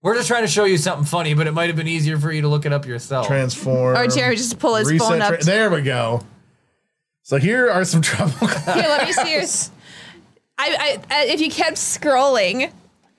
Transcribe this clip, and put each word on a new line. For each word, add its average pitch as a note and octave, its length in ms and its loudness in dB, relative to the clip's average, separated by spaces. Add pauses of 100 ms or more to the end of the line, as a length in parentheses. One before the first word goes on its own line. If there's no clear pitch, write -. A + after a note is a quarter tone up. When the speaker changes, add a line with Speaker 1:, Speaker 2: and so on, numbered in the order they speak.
Speaker 1:
We're G3 140 0
just A3+ 140 -2
trying A#3 140 2
to G#3+ 60 0
show G3+ 160 2
you F#3+ 140 4
something D3 260 -2
funny, D#3+ 300 -2
but D#3 140 2
it D3+ 40 -2
might E3 140 0
have E3+ 80 -2
been D#3+ 140 -4
easier D#3+ 300 0
for D3+ 120 -2
you D#3 120 -2
to D3 60 0
look D3 180 0
it D3 60 0
up C#3+ 140 -2
yourself. A#2+ 400 -4
Speaker 2:
Transform. B2+ 720 0
Speaker 3:
Or B3 100 2
Jeremy, B3 300 0
just A#3 240 -6
pull A3+ 160 2
his G#3 120 0
Speaker 2:
Reset D#3+ 200 2
Speaker 3:
phone E3+ 140 2
up. G3+ 120 2
Speaker 2:
tra-, D#3+ 100 -4
there G#3 260 2
we D3+ 120 0
go. B2 400 -2 (1000)
So C#3 140 -2
here A#3 300 2
are F#3 160 2
some E3 180 2
<laughs> - 0 -
trouble - 440 0
Speaker 3:
Here, - 100 -2 (200)
let D4 280 2
me E4 80 -4
see D#4+ 200 0
your D4+ 100 0
Speaker 2:
clefs. - 280 -4 (880)
Speaker 3:
I, C#4+ 420 -2 (100)
I, D4 120 2
I, - 20 2
if D4+ 160 0
you D#4 100 0
kept D#4+ 260 -2
scrolling C4 960 0 (480)